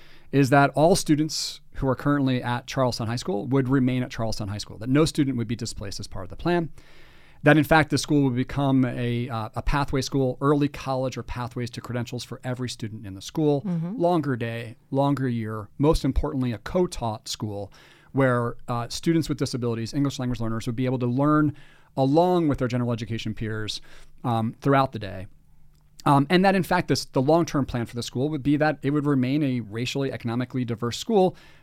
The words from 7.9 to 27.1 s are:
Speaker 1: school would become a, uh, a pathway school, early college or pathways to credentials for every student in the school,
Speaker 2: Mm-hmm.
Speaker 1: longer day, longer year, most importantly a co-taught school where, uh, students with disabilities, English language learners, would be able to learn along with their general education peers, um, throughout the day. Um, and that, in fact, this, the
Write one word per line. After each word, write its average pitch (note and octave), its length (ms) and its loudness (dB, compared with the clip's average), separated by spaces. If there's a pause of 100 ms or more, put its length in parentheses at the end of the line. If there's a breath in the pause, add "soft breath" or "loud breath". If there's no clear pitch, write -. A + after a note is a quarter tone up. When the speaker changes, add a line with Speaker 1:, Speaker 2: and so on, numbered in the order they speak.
Speaker 1:
school D3 260 2
would C3 120 0
become C3 500 2
a, A#2+ 440 -2
uh, A2+ 260 -6
a B2+ 60 -4
pathway C#3+ 400 0
school, C3 400 0
early C#3+ 280 4
college C3 480 -4
or A#2 60 -8
pathways A#2+ 480 -6
to A2 100 -12
credentials A#2+ 420 -6
for - 200 -12
every B2+ 260 -4
student A2 360 -10
in G2 80 -10
the F#2+ 80 -14
school, D3 400 0
Speaker 2:
Mm-hmm. F3 400 -4
Speaker 1:
longer D#3+ 360 2
day, A#2 400 -8 (120)
longer C#3 380 0
year, A2 400 -4 (100)
most D3+ 280 4
importantly C3+ 480 0
a G#2 60 -6
co-taught B2+ 680 -4
school G2+ 440 -8 (420 soft breath)
where, B2 420 2 (140)
uh, A#2 180 -4
students E3 420 0
with C3+ 80 -2
disabilities, A#2 560 -4
English C#3 240 0
language B2 220 -4
learners, A2+ 260 -4
would A#2 120 -4
be B2+ 80 0
able B2+ 120 0
to B2 80 -2
learn D3 480 2 (420 loud breath)
along E3+ 520 4
with C3+ 100 0
their B2+ 100 -2
general A#2+ 240 -2
education A2 420 -4
peers, G#2+ 480 -6 (420 soft breath)
um, A#2 380 0
throughout C3+ 300 4
the A#2 80 -10
day. F#2+ 280 -10 (800)
Um, C#3+ 240 6
and F#3 140 4
that, G3 120 4
in F#3 80 2
fact, F3+ 240 0
this, - 180 0
the - 160 0